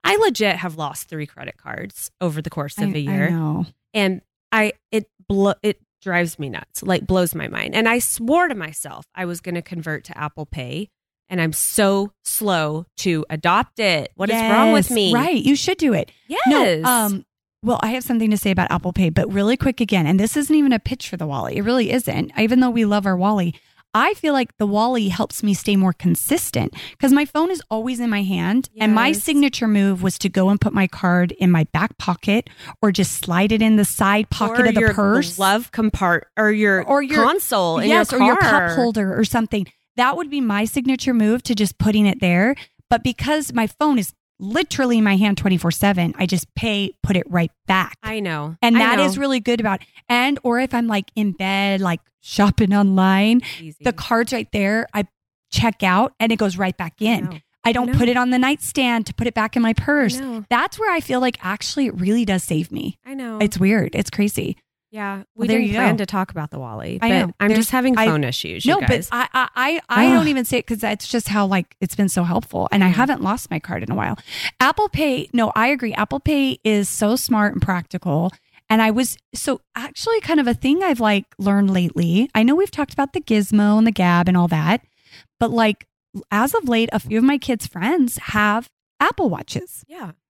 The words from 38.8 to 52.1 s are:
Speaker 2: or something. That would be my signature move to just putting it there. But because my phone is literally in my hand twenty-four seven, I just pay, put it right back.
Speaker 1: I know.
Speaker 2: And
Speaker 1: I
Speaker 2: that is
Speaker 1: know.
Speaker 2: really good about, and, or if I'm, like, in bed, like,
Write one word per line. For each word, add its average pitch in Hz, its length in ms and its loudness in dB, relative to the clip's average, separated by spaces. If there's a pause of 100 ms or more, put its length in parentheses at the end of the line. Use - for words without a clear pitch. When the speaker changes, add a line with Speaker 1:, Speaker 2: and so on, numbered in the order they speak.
Speaker 2:
or 220 80 2
something. 220 400 -2 (320)
That 254 200 2
would 330 120 -6
be 285 120 -4
my 214 240 0
signature 254 500 -2
move 220 300 2
to 233 100 0
just 202 240 -2
putting 214 280 2
it 190 120 0
there. 190 380 2 (340)
But 233 140 0
because 277 480 -2
my 226 160 0
phone 294 320 0
is - 120 -6 (280)
literally 240 580 0
in 220 60 4
my 196 120 4
hand 202 220 2
twenty-four 180 320 0
seven, 180 480 0
I 185 80 -2
just - 300 -4
pay, 202 340 -2 (140)
put 196 120 -2
it 226 140 -2
right 170 220 0 (160)
back. 185 340 -2
Speaker 1:
I 220 160 -8
know. 160 420 -6
Speaker 2:
And 233 160 4
Speaker 1:
I 233 40 6
Speaker 2:
that 226 180 2
is 190 160 0
Speaker 1:
know. 269 60 -6
Speaker 2:
really 269 180 0
good 233 220 -2
about, 202 220 -2 (260)
and, 254 340 0
or 240 160 0
if 262 160 -2
I'm, 233 140 0
like, 202 260 -2
in 208 160 0
bed, 196 500 -2
like, 175 200 0 (260)